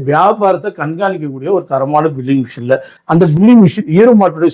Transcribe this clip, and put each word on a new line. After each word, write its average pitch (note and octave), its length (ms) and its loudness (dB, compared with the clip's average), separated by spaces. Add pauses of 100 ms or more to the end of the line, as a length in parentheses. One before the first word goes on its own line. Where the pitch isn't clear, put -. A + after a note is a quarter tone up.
வியாபாரத்தை F#3+ 600 0 (100)
கண்காணிக்கக்கூடிய D#3 760 -8
ஒரு E3+ 160 -4
தரமான D3 440 -2
பில்லிங் C3 280 -2
மிஷின் A#2 220 -14
இல்ல. C3 100 2 (360)
அந்த E3+ 120 4 (100)
பில்லிங் A3 300 6
மிஷின் E3+ 320 -2
ஹீரோ A#3 240 6
மார்ட்டுடைய E3 340 0